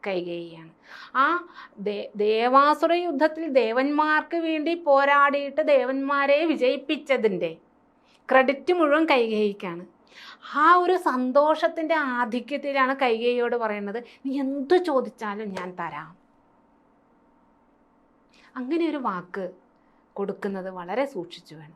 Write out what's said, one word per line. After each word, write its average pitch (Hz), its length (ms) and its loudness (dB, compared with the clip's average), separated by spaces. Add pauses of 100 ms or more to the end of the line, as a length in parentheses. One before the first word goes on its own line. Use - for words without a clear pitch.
കൈകേയിയാണ്. 170 640 -8 (440)
ആ 320 320 0 (340)
ദേ-, 202 260 -6 (100)
ദേവാസുര 262 760 4
യുദ്ധത്തിൽ 320 560 0
ദേവന്മാർക്ക് 294 880 0
വേണ്ടി 320 380 -2
പോരാടിയിട്ട് 285 960 2
ദേവന്മാരെ 277 760 2
വിജയിപ്പിച്ചതിൻ്റെ 247 1080 -2 (720)
ക്രെഡിറ്റ് 269 420 4
മുഴുവൻ 320 320 4
കൈകേയിക്കാണ്. 214 840 0 (680)
ആ 311 200 6
ഒരു 359 220 4
സന്തോഷത്തിൻ്റെ 302 1000 2
ആധിക്യത്തിലാണ് 269 1000 -2
കൈകേയിയോട് 240 600 0
പറയുന്നത്, 214 460 -4 (240)
"നീ 277 140 -4
എന്ത് 277 440 0
ചോദിച്ചാലും 214 640 -4
ഞാൻ 185 260 -10
തരാം." 156 500 -12 (2250)
അങ്ങനെ 311 340 -2
ഒരു 294 60 -6
വാക്ക് 196 540 -6 (640)
കൊടുക്കുന്നത് 190 580 -6
വളരെ 185 340 -6
സൂക്ഷിച്ചു 175 500 -12
വേണം. 156 220 -20